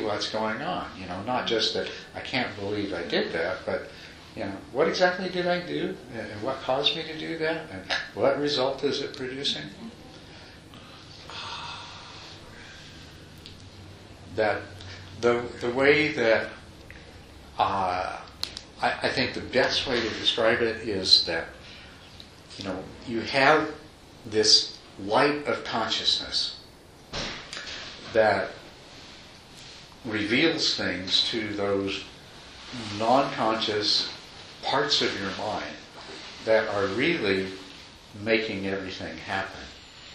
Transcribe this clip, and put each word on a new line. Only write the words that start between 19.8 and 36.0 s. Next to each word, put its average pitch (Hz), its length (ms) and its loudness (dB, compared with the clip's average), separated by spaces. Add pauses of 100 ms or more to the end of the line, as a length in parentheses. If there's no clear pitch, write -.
way 123 120 2
to 113 100 0
describe 113 520 4
it 113 260 0
is 95 380 6
that, 82 220 -2 (1080)
you 98 80 -8
know, 92 180 -4 (240)
you 113 140 0
have 151 520 6 (520)
this 107 520 6 (220)
light 131 480 4
of 113 160 0
consciousness - 960 0 (1500)
that 107 360 6 (1600)
reveals 113 720 2
things 95 540 2
to 107 240 -2
those 98 500 0 (960)
non-conscious 113 1120 4 (540)
parts 143 380 2
of 101 180 0
your 98 180 -4
mind 101 380 -4 (720)